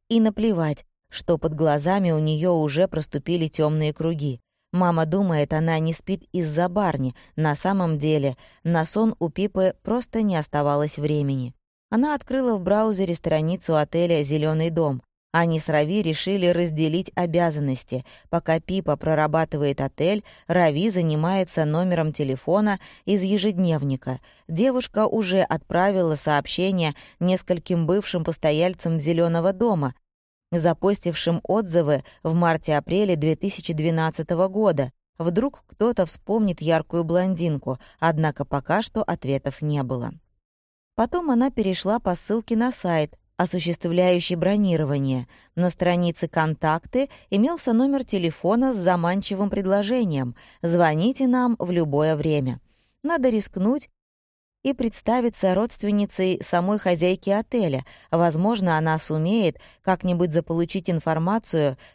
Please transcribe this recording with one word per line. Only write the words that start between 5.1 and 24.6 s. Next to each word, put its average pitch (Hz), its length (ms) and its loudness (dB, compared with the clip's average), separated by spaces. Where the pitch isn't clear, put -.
она 160 240 0
не 160 160 0
спит 185 380 -6
из-за 165 360 0
Барни. 156 460 -2
На 151 180 0
самом 175 460 0
деле, 143 380 0
на 160 220 0
сон 220 340 0
у 170 100 -2
Пипы 190 540 0
просто 226 400 -2
не 196 120 0
оставалось 147 640 0
времени. 139 560 -2
Она 285 240 2
открыла 254 420 -2
в 180 40 -8
браузере 196 520 0
страницу 160 640 -2
отеля 165 460 2
«Зеленый 156 480 0
дом». 151 320 0
Они 165 280 2
с - 80 -4
Рави 156 320 2
решили 180 460 -2
разделить 165 680 0
обязанности. 151 880 -2
Пока 165 300 0
Пипа 165 380 -2
прорабатывает 151 800 0
отель, 165 460 -2
Рави 170 420 2
занимается 170 720 0
номером 165 480 0
телефона 170 680 0
из 190 180 0
ежедневника. 175 960 0
Девушка 214 580 0